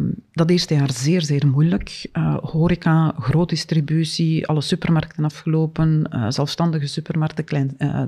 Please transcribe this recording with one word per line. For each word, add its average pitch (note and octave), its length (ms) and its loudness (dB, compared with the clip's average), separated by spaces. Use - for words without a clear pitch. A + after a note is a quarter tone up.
dat E3 180 2
eerste F3 240 2
jaar C#3 180 2
zeer, D3 300 0
zeer C#3+ 240 2
moeilijk. D3+ 680 0
Eh, D#3 240 0
horeca, D#3+ 840 2
groot D#3 300 2
distributie, D#3+ 960 0
alle D#3 140 0
supermarkten D#3+ 640 0
afgelopen, D#3 840 0
eh, A2+ 180 -2
zelfstandige D3+ 580 -2
supermarkten, D#3 580 -4
klein, C#3 340 -2
eh, C#3+ 300 -2